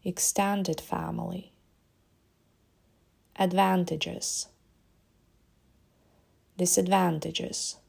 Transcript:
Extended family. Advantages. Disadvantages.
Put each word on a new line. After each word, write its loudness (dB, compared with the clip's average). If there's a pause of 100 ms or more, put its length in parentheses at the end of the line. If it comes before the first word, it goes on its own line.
Extended 0
family. -6 (1900)
Advantages. 0 (2000)
Disadvantages. 2 (120)